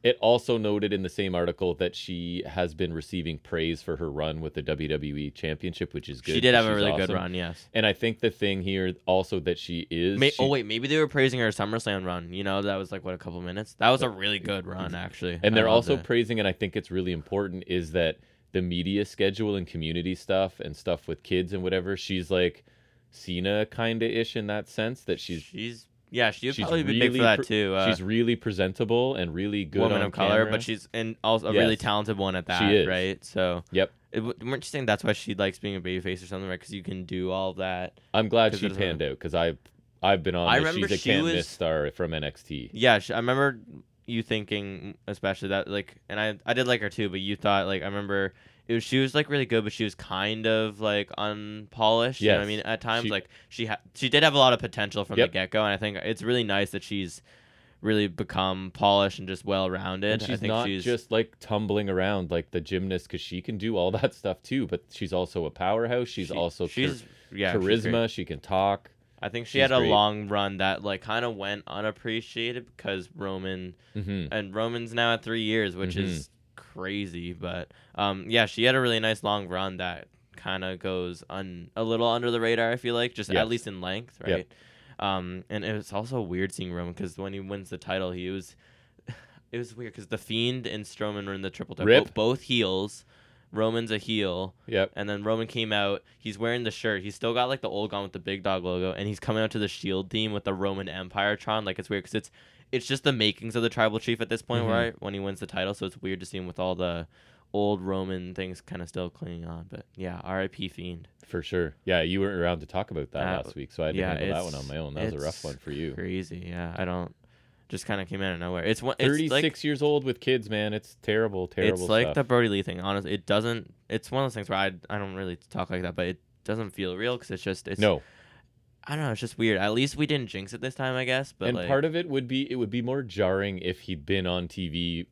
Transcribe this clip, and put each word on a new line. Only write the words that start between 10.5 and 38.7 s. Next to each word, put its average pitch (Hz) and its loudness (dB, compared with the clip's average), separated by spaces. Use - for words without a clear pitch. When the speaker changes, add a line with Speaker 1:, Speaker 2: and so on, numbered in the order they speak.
Speaker 2:
maybe 117 -4
they 156 2
were 156 4
praising 135 4
her 113 4
SummerSlam 104 -2
run. 87 -6
You 98 -4
know, 98 0
that 101 0
was, 95 -4
like, 92 -8
what, 92 -4
a 90 -8
couple 87 -8
minutes? 92 -8
That 110 6
was 127 4
a 127 2
Speaker 1:
Yeah. 110 -4
Speaker 2:
really 101 0
good 95 -4
run, 92 -6
actually. 87 -6
Speaker 1:
And 107 6
Speaker 2:
I - 6
Speaker 1:
they're 110 8
Speaker 2:
loved 110 8
Speaker 1:
also 143 6
Speaker 2:
it. 80 -6
Speaker 1:
praising, 117 2
and 101 4
I - 2
think 92 -4
it's 98 -4
really 92 0
important, 92 -4
is 85 0
that 85 2
the 92 2
media 90 0
schedule 101 0
and 92 -2
community 82 -2
stuff 95 0
and 76 -8
stuff - -4
with 80 -6
kids 92 0
and 92 -4
whatever, 92 0
she's, 90 -4
like, 90 2
Cena 98 -2
kinda 113 -2
ish 113 -4
in 107 -4
that 104 -4
sense 117 -4
that 92 -2
she's 80 -8
Speaker 2:
She's, 113 -12
yeah, 117 2
she - -6
would 135 -2
Speaker 1:
she's 107 -2
Speaker 2:
probably 165 0
be 110 0
big - 6
Speaker 1:
really 123 0
Speaker 2:
for 123 6
that 110 8
Speaker 1:
pre-, - 0
Speaker 2:
too, 104 2
uh, 95 4
Speaker 1:
she's 92 2
really 113 2
presentable 113 0
and 87 -2
really 101 -2
good 87 0
Speaker 2:
woman 107 4
Speaker 1:
on 101 0
Speaker 2:
of 90 -4
color, 98 2
Speaker 1:
camera. 107 -2
Speaker 2:
but 110 0
she's, 110 -6
and 113 -4
also 110 4
a 110 0
really 95 6
Speaker 1:
Yes. 107 -2
Speaker 2:
talented 104 0
one 95 0
at 90 -2
Speaker 1:
She - -12
Speaker 2:
that, 90 4
Speaker 1:
is. 95 8
Speaker 2:
right? 92 0
So 90 0
Speaker 1:
Yep. 92 4
Speaker 2:
it 107 -4
w-, 113 -4
weren't 131 -4
you - -12
saying 135 -4
that's 104 2
why 107 4
she - -4
likes 98 0
being 101 -4
a 92 -6
babyface 90 -4
or 90 -18
something, 95 -8
right? 92 -6
'Cause - -16
you 98 -10
can 92 -8
do 92 -4
all 95 -2
that. 92 -4
Speaker 1:
I'm 107 4
glad 113 8
Speaker 2:
'Cause 104 -2
Speaker 1:
she 98 -2
Speaker 2:
it - 0
doesn't 95 -2